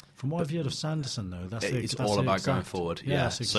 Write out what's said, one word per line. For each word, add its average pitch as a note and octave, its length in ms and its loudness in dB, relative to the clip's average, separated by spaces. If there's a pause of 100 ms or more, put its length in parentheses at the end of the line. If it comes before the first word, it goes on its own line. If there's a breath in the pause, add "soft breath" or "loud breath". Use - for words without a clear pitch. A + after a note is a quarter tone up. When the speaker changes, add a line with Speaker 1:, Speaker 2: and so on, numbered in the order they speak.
(160 loud breath)
Speaker 1:
From C3 160 -4
what E3+ 80 0
Speaker 2:
But E3 100 0
Speaker 1:
I've E3 80 -2
heard D#3+ 80 0
of B2 80 -2
Sanderson, D3 560 -2
though, F2+ 180 -6
that's G2+ 220 -2
the, B2 80 2
Speaker 2:
it's - 180 -2
Speaker 1:
that's G#2 140 2
Speaker 2:
all G#2 80 6
Speaker 1:
the G2 60 4
Speaker 2:
about F#2+ 200 4
going - 160 2
Speaker 1:
exact, F2 80 -4
Speaker 2:
forward. E2+ 380 -2
Speaker 1:
yeah, C3+ 80 2
Speaker 2:
Yeah, C3 100 4
Speaker 1:
that's - 140 0
Speaker 2:
so - 40 -6 (180)